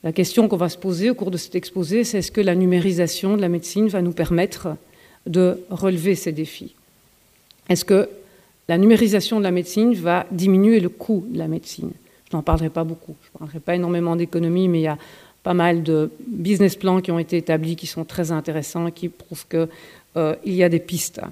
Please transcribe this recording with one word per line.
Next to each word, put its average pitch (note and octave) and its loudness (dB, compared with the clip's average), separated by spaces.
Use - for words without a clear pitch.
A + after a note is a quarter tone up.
La D#3+ -2
question F#3+ 2
qu'on G3 0
va F3 0
se E3 -6
poser F#3+ 0
au B3 0
cours G3+ -6
de F3 -4
cet - -10
exposé, F#3 -2
c'est A3 -2
est-ce - -4
que G#3+ 0
la F#3 2
numérisation F3+ 2
de G3+ 0
la F3+ 2
médecine F3 0
va G3 0
nous F3 0
permettre E3+ -2
de F3+ 2
relever F#3 0
ces D#3+ -6
défis ? - -10
Est-ce F3 0
que G3+ 4
la E3+ 2
numérisation G#3+ 4
de G3+ 0
la F#3 0
médecine G#3 2
va F3 0
diminuer G3 4
le E3+ 0
coût G3+ -4
de G3+ -6
la D#3+ -4
médecine ? D#3 -8
Je E3 -6
n'en D3+ -2
parlerai D#3+ 0
pas E3 -4
beaucoup, E3 -10
je - -20
ne - -18
parlerai D3+ -14
pas F3 -2
énormément E3+ 0
d'économie, E3+ 0
mais E3+ 2
il D#3 0
y D#3 0
a D3+ -4
pas F3+ -2
mal E3+ 2
de D#3 0
business G3 2
plans F#3 0
qui F#3 -4
ont E3+ 0
été E3 -2
établis, D#3+ -2
qui E3 -12
sont E3 -8
très E3 -4
intéressants, D#3+ -4
qui F3 -10
prouvent - -14
que, E3 0
euh, D#3 0
il G3 -4
y F3+ 4
a F3 4
des E3 2
pistes. - -6